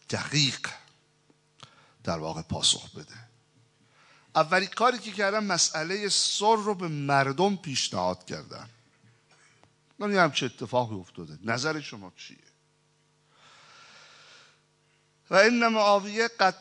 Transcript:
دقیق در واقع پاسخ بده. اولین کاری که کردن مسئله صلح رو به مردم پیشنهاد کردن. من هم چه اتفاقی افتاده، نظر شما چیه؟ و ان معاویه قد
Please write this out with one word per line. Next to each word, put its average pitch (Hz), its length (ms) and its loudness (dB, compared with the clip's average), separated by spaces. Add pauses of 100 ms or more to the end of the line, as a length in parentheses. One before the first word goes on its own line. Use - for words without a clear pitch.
دقیق 127 580 -2 (1400)
در 85 140 -4
واقع 80 240 -6
پاسخ - 500 -2
بده. - 240 -18 (1200)
اولین 180 340 2
کاری 247 300 2
که 208 120 -12
کردن 202 320 0
مسئله 185 640 -2
صلح 214 540 2
رو 208 120 -2
به 180 120 -6
مردم 143 680 2
پیشنهاد 90 720 -4
کردن. - 440 -14 (1300)
من 202 180 0
هم 165 140 6
چه 135 140 -2
اتفاقی 120 500 -4
افتاده، 82 480 -14
نظر 127 380 -4
شما 101 360 -14
چیه؟ - 200 -20 (3000)
و 170 60 4
ان 233 320 6
معاویه 208 600 2
قد 190 340 2